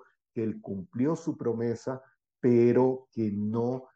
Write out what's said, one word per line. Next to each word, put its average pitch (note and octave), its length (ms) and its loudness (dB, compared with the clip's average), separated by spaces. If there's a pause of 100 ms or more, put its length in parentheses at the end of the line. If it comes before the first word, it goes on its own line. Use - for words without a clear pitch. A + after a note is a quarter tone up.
(340)
que A2+ 100 -4
él G#2+ 180 -6
cumplió A#2+ 540 -4
su D#3 220 -6
promesa, A#2 640 -4 (380)
pero B2 720 4
que A2 200 -2
no, A#2 640 -4